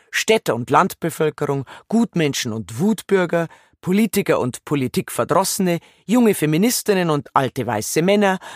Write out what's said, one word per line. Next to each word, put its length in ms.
Städter 460
und 160
Landbevölkerung, 920
Gutmenschen 600
und 280
Wutbürger, 680
Politiker 580
und 260
Politikverdrossene, 1120
junge 260
Feministinnen 760
und 240
alte 320
weiße 340
Männer, 380